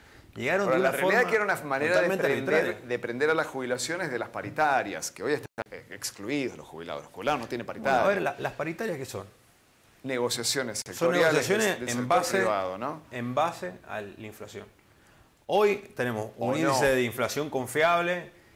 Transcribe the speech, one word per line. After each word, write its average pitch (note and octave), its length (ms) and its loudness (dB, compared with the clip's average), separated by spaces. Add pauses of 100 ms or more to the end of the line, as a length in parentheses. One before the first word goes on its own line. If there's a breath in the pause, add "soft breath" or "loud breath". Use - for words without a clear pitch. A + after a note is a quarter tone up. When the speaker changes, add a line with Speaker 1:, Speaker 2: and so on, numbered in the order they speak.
(340 loud breath)
Speaker 1:
Llegaron E3 300 2
Speaker 2:
Ahora, C3 140 4
Speaker 1:
de B2+ 40 4
Speaker 2:
la C3 60 6
Speaker 1:
una C3 100 0
Speaker 2:
realidad F#3+ 180 4
Speaker 1:
forma B3 60 6
Speaker 2:
es A#3 60 2
que A3 80 4
era G#3 80 2
una F#3 240 0
manera C#3 240 2
de F3+ 60 6
Speaker 1:
totalmente F3 260 2
Speaker 2:
prender, C3+ 320 2
Speaker 1:
arbitraria. - 320 -2
Speaker 2:
de A#2+ 100 0
prender B2 320 0
a D#3+ 40 4
las D#3+ 120 2
jubilaciones C#3 640 -4
de A#2+ 80 -2
las A2 120 -6
paritarias, G#2 800 0
que - 100 -12
hoy C3+ 120 0
están, A2+ 360 -6
eh, E2+ 200 -14
excluidos G#2 640 -6
los D2 100 -16
jubilados. D#2+ 380 -10
Los - 80 -20
jubilados B2+ 280 -2
no A2+ 60 -10
tienen A#2 200 -8
Speaker 1:
Bueno, A2 180 -8
Speaker 2:
paritarias. C3+ 200 4
Speaker 1:
a F3+ 40 4
ver, G3 120 2
la, D3+ 200 -2
las C3+ 140 -4
paritarias, E3 440 -6
¿qué C3+ 60 -8
son? G2 240 -10 (760)
Speaker 2:
Negociaciones B2 800 -2
Speaker 1:
Son G2+ 80 -12
Speaker 2:
sectoriales E3 420 4
Speaker 1:
negociaciones G3+ 320 2
Speaker 2:
del, F#3 120 2
del B2 100 -6
Speaker 1:
en A#2+ 60 0
Speaker 2:
sector B2 140 -2
Speaker 1:
base, F3+ 300 4
Speaker 2:
privado, F#2+ 400 0
¿no? D3+ 240 -6 (100)
Speaker 1:
en B2 200 -6
base E3+ 420 -2 (120)
a G#2 140 -8
la G#2 260 -12
inflación. G#2 400 -14 (800 soft breath)
Hoy G3+ 300 4 (180)
tenemos A2 420 -2
un A#2 120 -2
Speaker 2:
¿O B2+ 40 2
no? D3 60 0
Speaker 1:
índice C#3 280 4
de C3 180 4
inflación B2 440 -2
confiable D#3+ 920 0 (140)